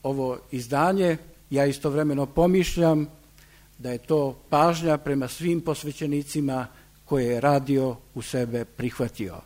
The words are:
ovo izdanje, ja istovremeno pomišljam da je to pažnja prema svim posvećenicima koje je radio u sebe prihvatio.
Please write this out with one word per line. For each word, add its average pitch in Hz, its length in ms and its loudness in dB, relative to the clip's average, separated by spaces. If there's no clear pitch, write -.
ovo 135 360 -4
izdanje, 156 640 0
ja 139 160 2
istovremeno 143 600 0
pomišljam 165 800 2
da 123 120 -10
je 120 80 -6
to 143 400 0
pažnja 160 500 4
prema 139 300 -2
svim 170 320 -2
posvećenicima 143 1040 -4
koje 131 220 0
je 120 140 0
radio 135 560 2
u 120 80 -8
sebe 120 420 -4
prihvatio. 113 680 -6